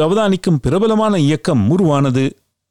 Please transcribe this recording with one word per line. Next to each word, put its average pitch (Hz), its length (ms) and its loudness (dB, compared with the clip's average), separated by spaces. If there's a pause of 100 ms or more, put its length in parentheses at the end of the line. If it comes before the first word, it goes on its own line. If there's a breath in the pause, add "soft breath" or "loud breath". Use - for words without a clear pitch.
அவதானிக்கும் 190 640 -2
பிரபலமான 214 460 0 (140)
இயக்கம் 143 380 0 (100)
உருவானது. 139 520 0 (440)